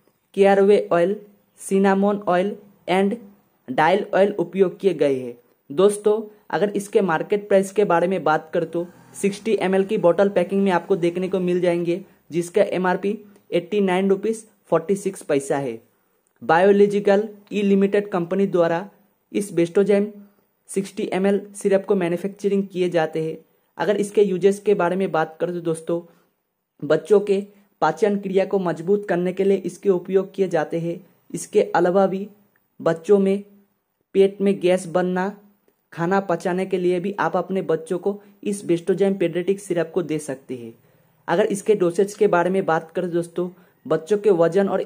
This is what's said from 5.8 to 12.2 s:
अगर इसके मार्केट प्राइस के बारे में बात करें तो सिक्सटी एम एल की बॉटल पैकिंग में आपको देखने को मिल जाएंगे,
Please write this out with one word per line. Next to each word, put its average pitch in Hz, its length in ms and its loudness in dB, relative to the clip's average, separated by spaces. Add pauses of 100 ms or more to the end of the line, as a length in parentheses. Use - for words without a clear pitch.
अगर 180 200 -2
इसके 202 320 -2
मार्केट 196 460 -2
प्राइस 196 240 2
के 208 120 2
बारे 175 240 2
में 185 160 -2
बात 156 300 0
करें 170 180 -4
तो 175 160 -6 (340)
सिक्सटी 202 400 -2
एम 190 140 0
एल 190 80 4
की 214 140 -4
बॉटल 170 320 4
पैकिंग 196 340 0
में 196 80 2
आपको 175 240 0
देखने 175 320 -2
को 190 120 -2
मिल 180 220 0
जाएंगे, 175 400 -2 (300)